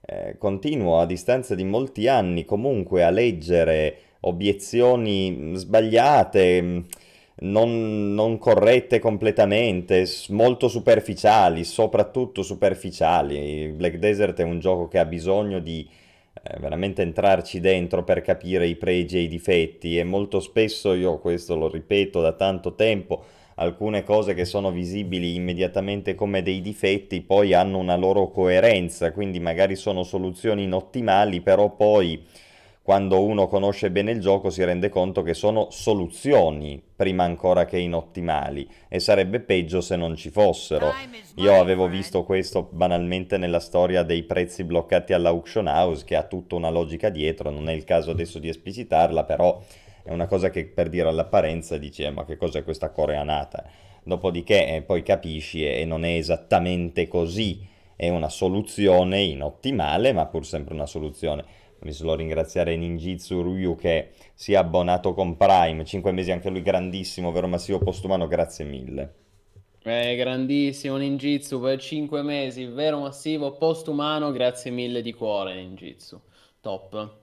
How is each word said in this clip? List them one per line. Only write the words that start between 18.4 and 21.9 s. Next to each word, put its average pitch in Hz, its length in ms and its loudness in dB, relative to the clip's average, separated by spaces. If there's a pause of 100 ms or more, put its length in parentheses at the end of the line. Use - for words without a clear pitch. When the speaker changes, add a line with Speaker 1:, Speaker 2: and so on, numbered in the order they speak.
Speaker 1:
i 85 100 0
pregi 90 420 -2
e 87 40 2
i 85 60 0
difetti, 85 720 0
e 85 40 0
molto 98 360 -2
spesso, 104 540 0
io 90 260 0
questo 87 360 -2
lo 80 140 0
ripeto 95 520 0